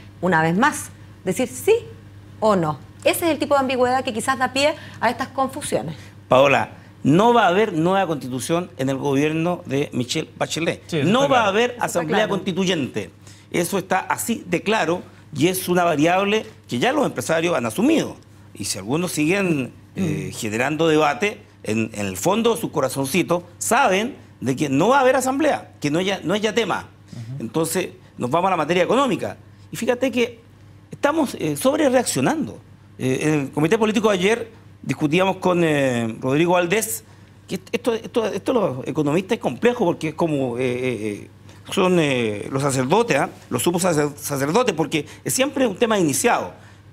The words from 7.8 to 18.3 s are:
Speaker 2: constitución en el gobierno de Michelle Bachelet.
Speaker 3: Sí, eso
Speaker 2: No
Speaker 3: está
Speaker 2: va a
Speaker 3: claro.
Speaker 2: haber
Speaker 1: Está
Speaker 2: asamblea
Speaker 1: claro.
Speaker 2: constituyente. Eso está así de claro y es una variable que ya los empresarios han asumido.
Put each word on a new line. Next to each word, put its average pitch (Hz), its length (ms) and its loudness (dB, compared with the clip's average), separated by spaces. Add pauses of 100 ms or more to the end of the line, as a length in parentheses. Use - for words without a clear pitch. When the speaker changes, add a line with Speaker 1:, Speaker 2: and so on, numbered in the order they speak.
Speaker 2:
constitución 139 720 -4
en 135 100 -2
el 135 80 -2
gobierno 156 720 0
de 139 260 -2
Michelle 127 460 -4
Bachelet. 151 480 -4
Speaker 3:
Sí, 170 120 -4
eso 143 120 2
Speaker 2:
No 247 120 4
Speaker 3:
está 277 100 2
Speaker 2:
va 254 60 6
a 233 40 4
Speaker 3:
claro. 208 80 2
Speaker 2:
haber 233 220 2
Speaker 1:
Está - 120 -4
Speaker 2:
asamblea 170 360 -2
Speaker 1:
claro. 214 100 0
Speaker 2:
constituyente. 165 800 -2 (400)
Eso 175 280 -2
está 185 200 0
así - 480 -4
de 170 160 -2
claro 185 400 0 (340)
y 143 120 4
es 185 200 -2
una 180 160 4
variable 180 640 2 (220)
que 120 100 -4
ya 208 140 2
los 294 140 2
empresarios 165 500 0
han 120 100 -2
asumido. 170 500 0 (380)